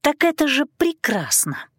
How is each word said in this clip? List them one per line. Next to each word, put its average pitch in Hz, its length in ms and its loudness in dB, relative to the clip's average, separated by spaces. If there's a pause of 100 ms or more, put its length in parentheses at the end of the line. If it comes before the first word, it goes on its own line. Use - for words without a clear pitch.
"Так 294 240 0
это 320 240 2
же 269 180 0
прекрасно" 208 1000 -2 (120)